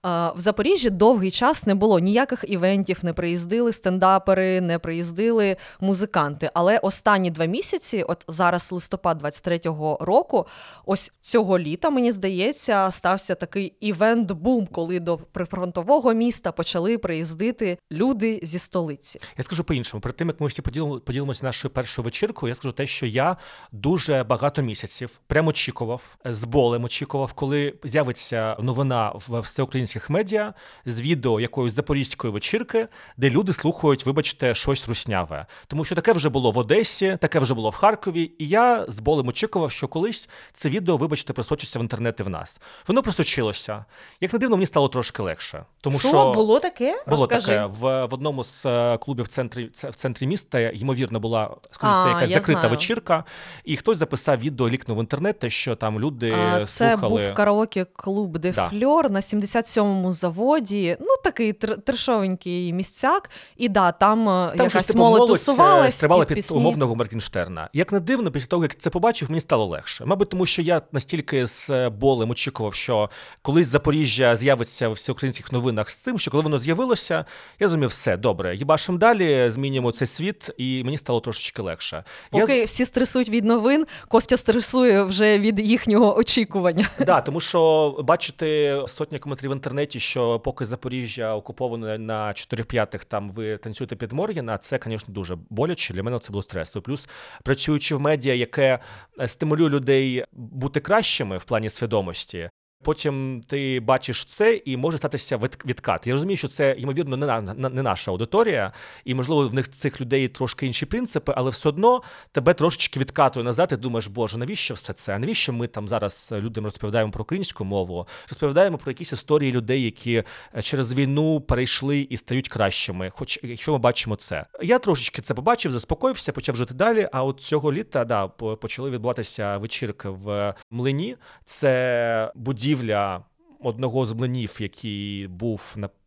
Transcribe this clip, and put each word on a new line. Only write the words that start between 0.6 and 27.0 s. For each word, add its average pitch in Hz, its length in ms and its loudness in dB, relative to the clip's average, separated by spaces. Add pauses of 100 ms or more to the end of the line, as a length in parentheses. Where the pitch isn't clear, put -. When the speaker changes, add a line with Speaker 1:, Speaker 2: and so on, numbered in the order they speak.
Speaker 1:
довгий 196 400 4
час 277 360 2
не 202 80 4
було 196 240 4
ніяких 226 500 0
івентів, 185 540 0
не 170 100 -2
приїздили 175 600 -2
стендапери, 185 880 2
не 170 180 0
приїздили 180 800 0 (240)
музиканти. 180 760 0
Але 185 240 4
останні 196 520 2
два 160 140 -2
місяці, 233 640 -2
от - 200 -4
зараз 175 440 0
листопад 175 460 -2
двадцять 147 260 -4
третього 160 560 -2
року, 190 460 2 (400)
ось - 340 0
цього 190 380 2
літа, 175 320 0
мені 247 220 2
здається, 196 800 0
стався 185 440 0
такий 196 460 -6
івент-бум, 208 880 2
коли 170 340 -4
до 170 180 -2
прифронтового 180 960 0
міста 226 400 0
почали 185 460 -2
приїздити 175 800 -4 (140)
люди 220 500 0
зі 165 160 -6
столиці. 160 640 -4 (180)
Speaker 2:
Я 131 60 -4
скажу 170 200 -4
по-іншому. 120 360 -4
Перед 120 160 -8
тим, 170 120 -2
як 156 120 -4
ми 151 60 -2
всі - 160 -6
поділимо-, 143 380 -4
поділимося 135 460 -4
нашою 127 280 -4
першою 123 300 -4
вечіркою, 135 460 -4
я 123 40 -4
скажу 127 180 -8
те, 143 140 -4
що - 200 -4
я 131 300 0 (360)
дуже 139 520 0
багато 120 380 0
місяців - 640 -8
прямо 160 240 2
очікував, - 720 -6
з 117 200 -6
болем 120 400 2
очікував, 135 480 -6